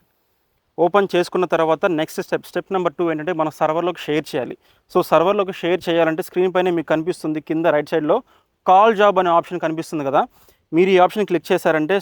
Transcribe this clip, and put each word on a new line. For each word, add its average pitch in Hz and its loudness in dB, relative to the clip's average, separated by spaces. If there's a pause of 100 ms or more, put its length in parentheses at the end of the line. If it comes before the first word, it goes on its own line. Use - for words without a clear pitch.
(880)
ఓపెన్ 196 2
చేసుకున్న 180 0
తర్వాత 160 -2 (160)
నెక్స్ట్ 160 -8
స్టెప్, 151 -6
స్టెప్ - -8
నెంబర్ 170 -2
టూ 175 -2
ఏంటంటే 156 -6
మనం 156 -2 (100)
సర్వర్లోకి 165 -2
షేర్ 151 -2
చేయాలి. 135 -6 (380)
So 180 2 (140)
సర్వర్లోకి 185 2
షేర్ 175 -2
చేయాలంటే 165 0
స్క్రీన్ 185 -2
పైన 185 0
మీకు 156 -6
కనిపిస్తుంది 160 -4 (100)
కింద 165 -2 (100)
రైట్ 147 -2
సైడ్‌లో 160 0 (540)
కాల్ 208 6
జాబ్ 202 4
అనే 175 0
ఆప్షన్ 165 -4
కనిపిస్తుంది 160 -6
కదా, 147 2 (560)
మీరు 185 4
ఈ 180 6
ఆప్షన్ 190 -2
క్లిక్ - -2
చేశారంటే 165 0